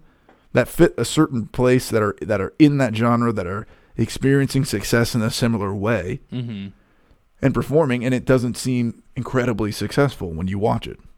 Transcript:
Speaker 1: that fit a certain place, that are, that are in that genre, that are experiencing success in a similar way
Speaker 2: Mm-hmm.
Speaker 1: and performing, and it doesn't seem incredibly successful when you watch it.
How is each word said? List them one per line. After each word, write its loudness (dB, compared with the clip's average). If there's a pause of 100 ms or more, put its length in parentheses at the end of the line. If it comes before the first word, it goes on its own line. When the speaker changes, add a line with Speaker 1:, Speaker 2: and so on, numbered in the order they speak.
(520)
Speaker 1:
that 2
fit 4
a -2
certain 0
place, 2
that 2
are, 0
that -2
are -4
in 6
that 0
genre, 2
that -4
are -8 (300)
experiencing 0
success 0
in 2
a 0
similar -2
way -2 (120)
Speaker 2:
Mm-hmm. -10 (720)
Speaker 1:
and 2
performing, 2
and 2
it -2
doesn't 2
seem -2 (140)
incredibly -2
successful -2
when -4
you -2
watch 0
it. -14 (200)